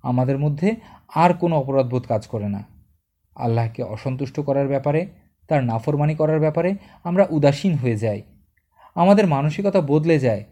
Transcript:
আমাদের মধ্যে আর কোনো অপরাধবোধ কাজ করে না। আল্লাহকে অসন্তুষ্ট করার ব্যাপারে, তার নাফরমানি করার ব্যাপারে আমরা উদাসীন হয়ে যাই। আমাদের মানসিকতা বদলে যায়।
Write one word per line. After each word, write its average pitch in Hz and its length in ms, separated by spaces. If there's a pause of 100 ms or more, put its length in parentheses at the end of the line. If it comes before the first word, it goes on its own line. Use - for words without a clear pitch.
আমাদের 127 340
মধ্যে 147 380 (320)
আর 175 260
কোনো 175 220
অপরাধবোধ 131 520
কাজ 110 200
করে 104 220
না। 101 140 (720)
আল্লাহকে 117 480
অসন্তুষ্ট 131 560
করার 139 280
ব্যাপারে, 147 400 (400)
তার 143 160
নাফরমানি 147 520
করার 156 240
ব্যাপারে 170 360 (280)
আমরা 180 260
উদাসীন 147 440
হয়ে 123 220
যাই। 104 260 (760)
আমাদের 196 320
মানসিকতা 160 540
বদলে 156 380
যায়। 110 320